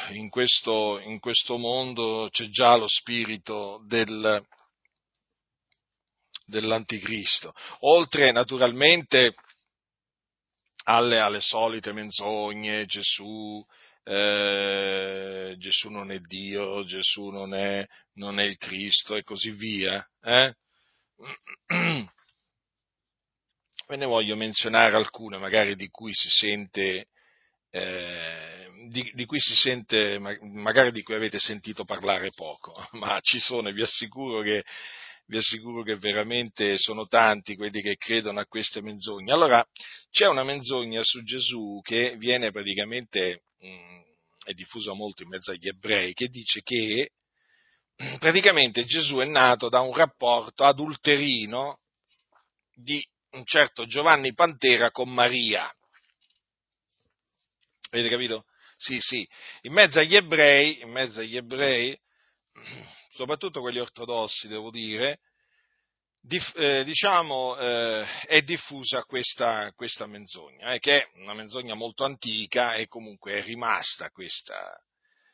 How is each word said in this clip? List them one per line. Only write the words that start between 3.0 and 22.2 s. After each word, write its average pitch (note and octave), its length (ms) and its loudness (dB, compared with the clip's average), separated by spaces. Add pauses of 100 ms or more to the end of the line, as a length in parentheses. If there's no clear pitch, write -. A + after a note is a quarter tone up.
del, G#2+ 560 0 (2000)
dell'anticristo, A2 1040 -2 (280)
oltre D3 520 6
naturalmente B2+ 1000 4 (1500)
alle, A#2 360 4
alle G#2 200 2
solite A2+ 520 -2
menzogne, G#2+ 960 -6
Gesù, G#2 760 -6 (400)
eh, G2 1600 -2
Gesù F#2+ 320 -4
non G2+ 200 -10
è F#2+ 100 -8
Dio, G2 640 -8
Gesù G2 440 -4
non G2 240 -10
è, G2 340 -2 (280)
non G2+ 260 -6
è G2+ 40 2
il G2+ 120 -4
Cristo G2 580 -2
e G#2+ 80 -4
così G#2+ 280 -8
via, G2 520 -4 (200)
eh? B2 320 4 (1120)
<clears throat> E3+ 420 -2 (1800)